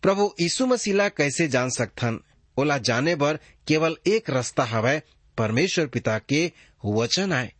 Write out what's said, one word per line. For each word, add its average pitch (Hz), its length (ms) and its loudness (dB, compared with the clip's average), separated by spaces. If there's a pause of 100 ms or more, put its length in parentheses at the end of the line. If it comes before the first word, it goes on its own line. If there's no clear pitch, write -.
प्रभु 196 400 2
यीशु 170 240 0
मसीह 233 280 0
ला 202 160 2
कैसे 151 380 0
जान 127 220 0
सकथन? 117 500 -4 (380)
ओला 143 200 0
जाने 127 380 0
बर 147 240 0 (280)
केवल 156 300 2 (100)
एक 220 220 2
रास्ता 131 340 0
हवै, 117 380 0 (360)
परमेश्वर 135 500 0
पिता 113 320 -2
के 156 320 -2 (340)
वचन 117 480 0
आए। 127 260 -4